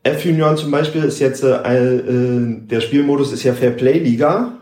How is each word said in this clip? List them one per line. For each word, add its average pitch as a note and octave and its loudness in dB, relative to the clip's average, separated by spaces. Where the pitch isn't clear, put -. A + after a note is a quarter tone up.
F-Junioren D#3 0
zum D3+ -6
Beispiel D3+ -2
ist - -2
jetzt, C3+ 0
äh, B2+ 2
äh, A#2+ -2
der A2+ -4
Spielmodus C#3 0
ist B2 -8
ja B2+ 2
Fair-Play-Liga C3+ 0